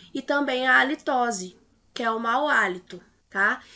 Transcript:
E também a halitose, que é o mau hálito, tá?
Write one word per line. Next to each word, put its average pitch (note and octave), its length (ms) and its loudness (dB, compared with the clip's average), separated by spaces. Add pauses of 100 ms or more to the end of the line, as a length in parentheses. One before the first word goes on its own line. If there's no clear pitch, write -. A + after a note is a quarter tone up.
(140)
E C#4 60 -6
também C4+ 480 0
a B3+ 100 6
halitose, A#3+ 800 -2 (360)
que - 80 -6
é A3+ 80 -2
o A3+ 100 -2
mau A#3+ 260 0
hálito, F#3+ 560 -2 (280)
tá? G#3 320 0 (120)